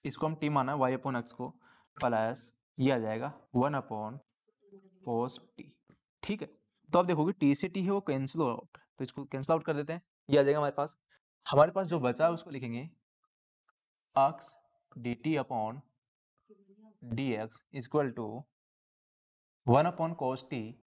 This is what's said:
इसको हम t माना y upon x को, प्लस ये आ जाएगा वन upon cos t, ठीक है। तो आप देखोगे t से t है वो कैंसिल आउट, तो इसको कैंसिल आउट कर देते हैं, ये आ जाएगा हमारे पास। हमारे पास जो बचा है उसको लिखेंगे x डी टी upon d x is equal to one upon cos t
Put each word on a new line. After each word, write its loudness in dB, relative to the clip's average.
इसको -4
हम -2
t 0
माना 2
y 4
upon -4
x -14
को, -10
प्लस -2
ये 4
आ 2
जाएगा -4
वन 2
upon -8
cos -2
t, -20
ठीक -6
है। -10
तो 6
आप 4
देखोगे 2
t 4
से -4
t -4
है 0
वो 2
कैंसिल -2
आउट, -2
तो -6
इसको -10
कैंसिल -2
आउट 0
कर -2
देते -4
हैं, -10
ये 8
आ 8
जाएगा 6
हमारे 0
पास। -4
हमारे 6
पास -2
जो 0
बचा 2
है 4
उसको -8
लिखेंगे -8
x 2
डी -6
टी -2
upon -4
d -2
x -12
is -10
equal 0
to -8
one 6
upon -4
cos -4
t -8